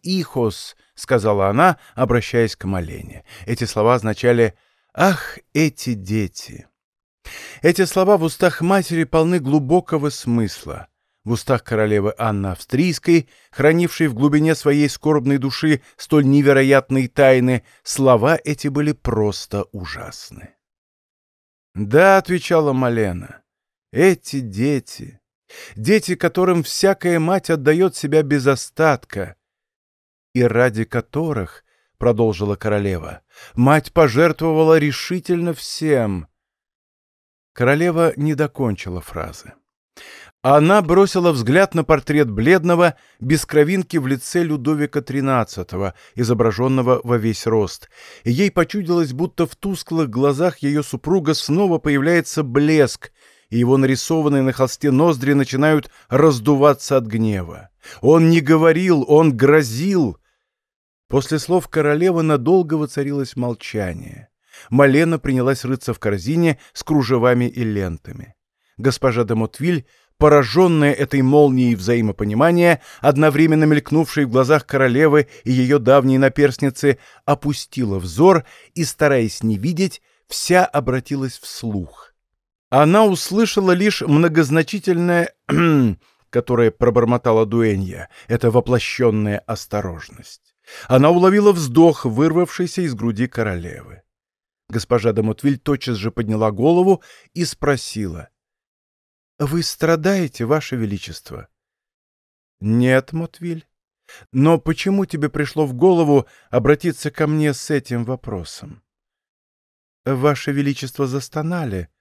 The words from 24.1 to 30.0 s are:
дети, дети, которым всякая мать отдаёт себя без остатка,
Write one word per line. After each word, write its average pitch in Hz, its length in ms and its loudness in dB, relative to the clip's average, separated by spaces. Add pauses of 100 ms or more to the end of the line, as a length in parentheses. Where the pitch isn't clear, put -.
дети, 123 800 -6 (540)
дети, 180 420 0
которым 175 460 0
всякая 180 560 0
мать 170 300 -2
отдаёт 160 480 0
себя 151 260 0
без 139 240 0
остатка, 131 880 -2 (1000)